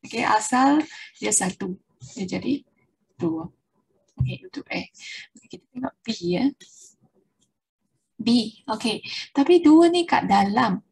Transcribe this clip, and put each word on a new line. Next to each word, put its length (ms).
Okey, 160
asal 640
dia 160
satu. 400
Dia 240
jadi 240
dua. 320
Okey, 240
untuk 240
A. 160
Okey, 160
kita 240
tengok 200
B, 20
ya. 240
B. 120
Okey. 320
Tapi 320
dua 240
ni 160
kat 240
dalam. 480